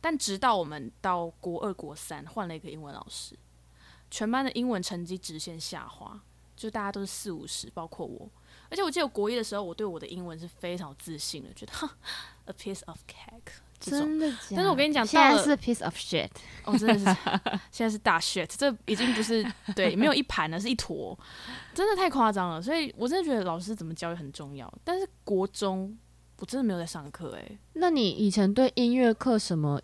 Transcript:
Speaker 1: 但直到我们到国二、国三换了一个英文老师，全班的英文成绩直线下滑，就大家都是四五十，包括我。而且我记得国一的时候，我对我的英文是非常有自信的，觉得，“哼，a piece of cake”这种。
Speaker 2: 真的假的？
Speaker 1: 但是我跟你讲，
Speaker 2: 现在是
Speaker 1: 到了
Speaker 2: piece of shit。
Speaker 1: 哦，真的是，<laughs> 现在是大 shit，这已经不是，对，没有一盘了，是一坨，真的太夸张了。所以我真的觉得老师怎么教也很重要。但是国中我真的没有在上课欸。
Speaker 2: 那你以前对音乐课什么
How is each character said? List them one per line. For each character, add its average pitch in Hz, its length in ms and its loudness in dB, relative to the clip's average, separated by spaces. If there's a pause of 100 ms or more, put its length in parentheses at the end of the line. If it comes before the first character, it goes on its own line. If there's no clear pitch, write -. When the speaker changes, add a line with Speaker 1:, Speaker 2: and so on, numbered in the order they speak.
Speaker 1:
但 320 160 -2
直 196 220 -2
到 233 180 4
我 175 80 0
们 147 260 -10 (120)
到 180 240 0 (140)
国 175 200 -4
二、 202 140 -4
国 147 200 -12
三 147 320 -12
换 180 220 -6
了 165 80 -8
一 - 20 -10
个 156 120 -14
英 156 100 -14
文 143 140 -14
老 - 160 -14
师， - 260 -14 (760)
全 220 200 -4
班 254 120 0
的 269 100 -2
英 240 140 -2
文 214 160 0
成 175 220 -6
绩 180 140 -8
直 160 200 -10
线 165 220 -10
下 143 260 -10
滑， - 320 -16 (380)
就 220 140 -8
大 214 100 -4
家 202 100 -4
都 196 120 -6
是 196 40 -6
四 - 260 -8
五 147 140 -10
十， - 280 -8
包 165 120 -8
括 160 200 -10
我。 - 200 -12 (440)
而 - 60 -8
且 392 60 0
我 349 80 0
记 311 80 -2
得 311 80 2
国 208 220 -2
一 240 80 0
的 226 80 -2
时 220 100 -8
候， 202 80 -2
我 170 120 -8
对 214 100 -6
我 170 160 -6
的 - 60 -14
英 180 180 -10
文 165 140 -10
是 170 100 -12
非 175 300 -8
常 175 100 -8
有 139 100 -16
自 160 200 -10
信 151 240 -8
的， - 120 -16
觉 - 120 -16
得 - 80 -16
，“哼， - 160 -6 (560)
a 196 80 -10
piece - 320 -8
of 165 200 -14
cake” - 460 -18 (260)
这 - 120 -8
种。 285 100 2
Speaker 2:
真 302 180 0
的 311 120 2
假 240 60 -6
的？ - 200 -6
Speaker 1:
但 359 80 4
是 392 60 6
我 339 40 6
跟 277 140 4
你 302 60 2
讲， 240 120 4
Speaker 2:
现 302 140 6
在 302 180 10
是 190 60 4
Speaker 1:
到 294 60 4
了 285 80 6
Speaker 2:
piece - 260 -2
of 160 100 -2
shit。 - 360 -2 (340)
Speaker 1:
哦， - 120 2
真 220 120 4
的 214 100 8
是， 202 60 0
<laughs> - 680 2
现 226 160 -2
在 220 40 2
是 214 60 -4
大 196 220 4
shit， 165 280 0
这 277 280 2 (120)
已 214 100 2
经 247 180 2
不 220 80 0
是， 220 220 2 (320)
对， 185 180 4
没 214 120 6
有 302 60 6
一 - 120 4
盘 - 260 -2
了， 165 80 -4
是 202 100 -4
一 262 60 2
坨， - 420 -6 (560)
真 392 160 2
的 427 60 4
太 370 160 4
夸 226 220 4
张 185 180 0
了。 160 100 -4
所 233 160 0
以 311 220 0
我 220 80 -2
真 285 100 2
的 381 80 2
觉 302 80 0
得 220 120 2
老 175 160 -2
师 185 120 -6
怎 190 140 -8
么 165 80 -8
教 170 160 -6
也 170 60 -6
很 143 160 -10
重 143 240 -12
要。 123 160 -14 (100)
但 359 160 -2
是 381 100 -4 (140)
国 190 240 2
中 196 500 -2 (440)
我 - 60 -12
真 254 120 -4
的 269 60 2
没 214 80 4
有 175 60 -2
在 170 60 -4
上 156 280 -10
课 147 240 -10
欸。 - 220 -14 (160)
Speaker 2:
那 349 140 4
你 254 220 6
以 208 180 4
前 196 240 6
对 247 220 6
音 240 220 4
乐 247 180 8
课 233 240 2
什 190 180 0
么 147 280 2